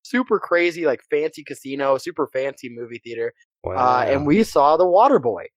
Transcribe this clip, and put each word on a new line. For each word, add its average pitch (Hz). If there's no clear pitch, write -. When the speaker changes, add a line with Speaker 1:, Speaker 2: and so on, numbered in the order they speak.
Speaker 1:
super 247
crazy, 170
like, 127
fancy 151
casino, 139
super 156
fancy 135
movie 117
theater. 117
Uh, 90
Speaker 2:
Wow. 123
Speaker 1:
and 139
we 190
saw 151
The 180
Water 214
Boy. 113